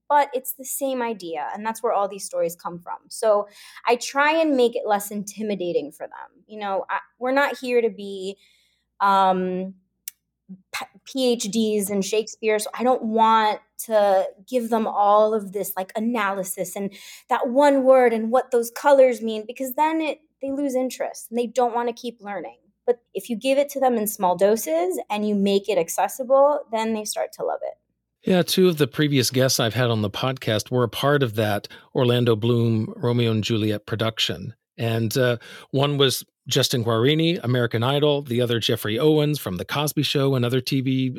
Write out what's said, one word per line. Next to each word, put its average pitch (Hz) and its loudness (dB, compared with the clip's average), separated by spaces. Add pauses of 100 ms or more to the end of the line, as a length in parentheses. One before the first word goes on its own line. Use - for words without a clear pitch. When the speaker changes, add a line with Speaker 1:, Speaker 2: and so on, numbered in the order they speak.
Speaker 1:
but 285 4
it's 262 -6
the 262 -18
same 262 -4
idea, 170 -6
and 208 -10
that's 220 -6
where 220 0
all 196 0
these 196 -12
stories 175 -2
come 175 -12
from. - -12 (100)
So 208 2 (400)
I 240 4
try 285 0
and 320 2
make 240 4
it - -4
less 208 0
intimidating 185 -4
for 143 -14
them. - -18
You 214 -16
know, 196 -4
I, 196 -4 (180)
we're 254 -4
not 269 0
here 247 0
to 226 2
be, 196 -10 (640)
um, 190 2 (960)
p-, - -10 (200)
P 254 0
H 240 -2
Ds 214 0
in 202 0
Shakespeare, 214 -2
so 208 -8
I 226 -6
don't 247 2
want 220 2 (240)
to 202 4 (180)
give 240 -2
them 220 2
all 208 4
of 202 -4
this, 190 -6
like, 190 -6
analysis 196 -4
and 202 -6 (360)
that 240 0
one 277 4
word 254 8
and 226 -2
what 254 2
those 233 0
colors 262 6
mean, 220 -6
because 254 -10
then 320 0
it, 294 -4 (220)
they 269 -6
lose 277 -2
interest 254 -6
and 226 -4
they 240 -2
don't 240 0
want 240 -2
to 233 -4
keep 233 -12
learning. 196 -12 (280)
But 240 0 (140)
if - -8
you 233 -4
give 269 0
it 285 2
to 277 -8
them 254 2
in 214 -2
small 180 0
doses 294 0 (100)
and 208 -4
you 214 0
make 196 2
it 196 0
accessible, 262 2
then 226 -2
they 214 -6
start - -6
to - -8
love 78 -4
it. - -10 (540)
Speaker 2:
Yeah, 180 4
two 185 2
of 170 0
the 147 2
previous 143 0
guests 131 2
I've 117 0
had 123 0
on 110 0
the 104 0
podcast 131 -4
were 123 0
a 113 0
part 143 0
of 110 -2
that 104 -2 (260)
Orlando 123 4
Bloom 113 0
Romeo 120 0
and 110 0
Juliet 107 -2
production. 110 -4 (240)
And, 113 -2
uh, 123 2 (340)
one 143 0
was 135 2 (200)
Justin 127 0
Guarini, 147 2
American 120 0
Idol, 143 0
the 123 -2
other 117 0
Jeffrey 107 -2
Owens 151 2
from 95 -6
The 92 -6
Cosby 147 -4
Show 135 0
and 120 0
other 123 0
T 131 -2
V 131 -2